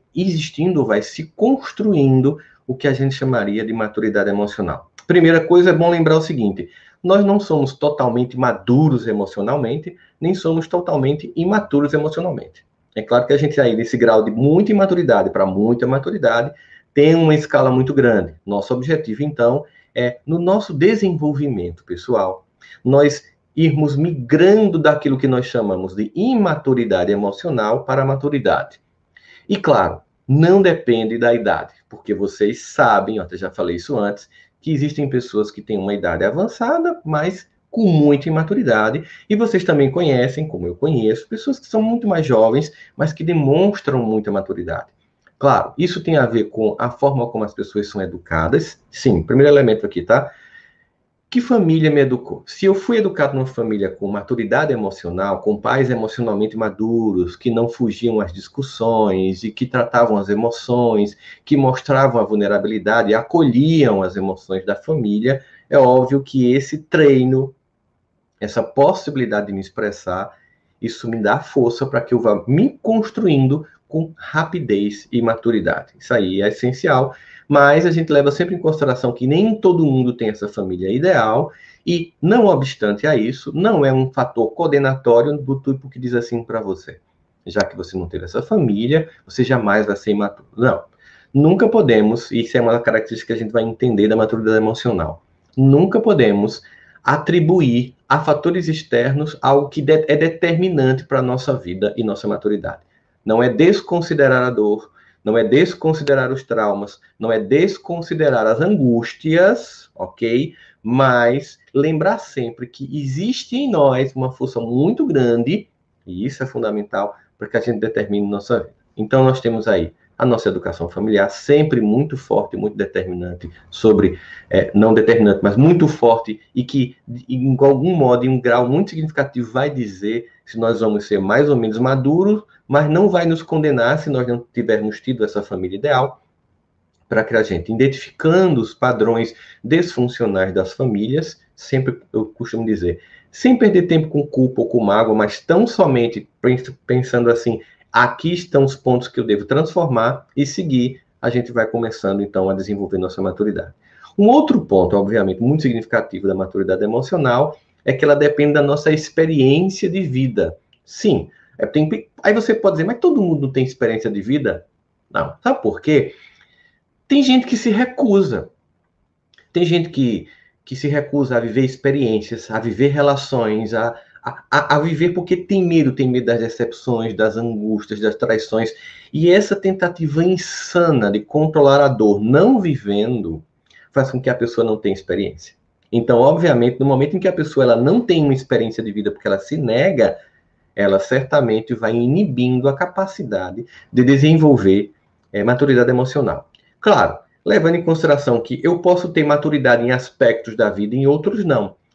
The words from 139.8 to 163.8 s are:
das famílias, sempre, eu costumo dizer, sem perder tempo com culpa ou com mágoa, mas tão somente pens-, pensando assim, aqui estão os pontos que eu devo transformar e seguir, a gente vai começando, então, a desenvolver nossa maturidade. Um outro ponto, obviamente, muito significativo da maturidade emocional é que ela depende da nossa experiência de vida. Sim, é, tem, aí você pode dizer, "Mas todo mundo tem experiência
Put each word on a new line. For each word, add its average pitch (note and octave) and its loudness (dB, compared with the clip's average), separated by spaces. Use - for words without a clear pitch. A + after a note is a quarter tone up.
das A2 -2
famílias, B2+ -4
sempre, C3 -4
eu A2 -2
costumo A2+ -8
dizer, F2 -4
sem B3+ 2
perder F#3 4
tempo D#3+ 0
com D3 -2
culpa B2+ 0
ou A#2 -2
com A#2 0
mágoa, G#2+ 2
mas G#2 0
tão F3+ 2
somente B2 0
pens-, B2+ -2
pensando B2 0
assim, A#2 0
aqui B2+ 0
estão E3+ 2
os C3+ -2
pontos B2+ -2
que - -8
eu A#2 -2
devo G#2 -2
transformar C3+ -2
e C#3 0
seguir, C3 -2
a A#2+ -2
gente A#2+ -4
vai A2+ -2
começando, A2 -4
então, F#2+ -2
a F#2+ 0
desenvolver F#2+ -6
nossa F2+ -6
maturidade. F#2+ -4
Um G3+ 6
outro D4 4
ponto, F#2 2
obviamente, G2 0
muito D3 0
significativo A2+ -4
da F#2+ 0
maturidade F#2+ -2
emocional C3+ 0
é C3+ 0
que C3+ -6
ela C#3+ 6
depende D3 2
da D3 4
nossa C#3+ 0
experiência D#3+ 2
de F#3 -4
vida. B2 -2
Sim, - -2
é, - -4
tem, D#3 -2
aí G#3 2
você A3 0
pode F#3+ 0
dizer, D#3+ -2
"Mas A#3+ -6
todo D4+ 2
mundo C#3+ -2
tem C3 0
experiência A#2+ -4